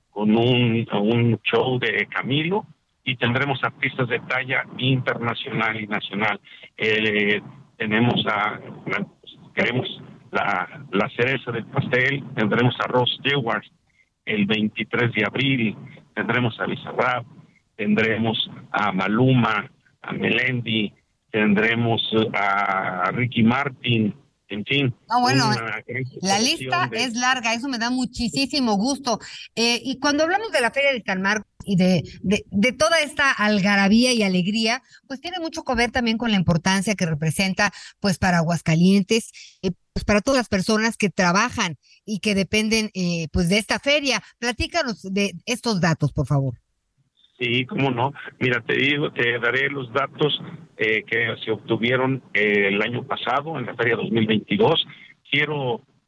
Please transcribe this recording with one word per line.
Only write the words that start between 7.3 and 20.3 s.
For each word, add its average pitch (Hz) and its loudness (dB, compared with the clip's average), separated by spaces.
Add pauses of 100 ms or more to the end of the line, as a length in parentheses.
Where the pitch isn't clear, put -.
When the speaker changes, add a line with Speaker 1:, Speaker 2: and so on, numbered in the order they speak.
Speaker 1:
tenemos 113 2
a, 107 -2 (960)
queremos 117 -2 (420)
la, 95 -4
la 101 0
cereza 127 -2
del 117 -6
pastel, 131 0 (140)
tendremos 113 2
a 104 -2
Ross 123 0
Stewart 117 -2 (600)
el 104 0
veintitrés 113 0
de 107 0
abril, 113 0 (380)
tendremos 117 0
a 92 -2
Bizarrap, 117 -2 (500)
tendremos 110 0 (220)
a 101 0
Maluma, 110 2 (320)
a - -10
Melendi, 110 -2 (380)